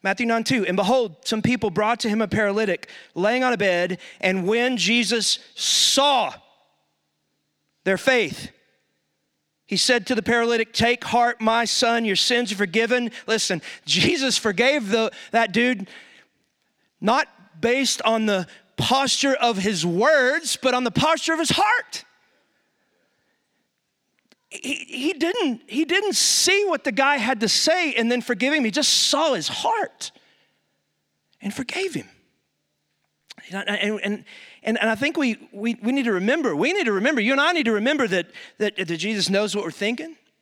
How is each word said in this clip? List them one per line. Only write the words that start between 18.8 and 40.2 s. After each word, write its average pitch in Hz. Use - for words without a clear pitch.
of 233
his 185
words, 262
but 254
on 254
the 233
posture 320
of 311
his 330
heart. 427
He, -
he 269
didn't, 320
he 294
didn't 381
see -
what 339
the 294
guy 269
had 220
to 220
say 330
and 233
then 247
forgive 247
him. 302
He 214
just 285
saw 285
his 156
heart -
and 202
forgave 349
him. -
You 170
know, 196
and, 208
and, 202
and, 226
and 220
I 220
think 277
we, 262
we, 220
we 226
need 277
to 226
remember, 208
we 247
need 381
to 214
remember, 233
you 226
and 269
I 330
need 311
to 226
remember 240
that, 175
that, 208
that 170
Jesus 190
knows 196
what 202
we're 165
thinking. 247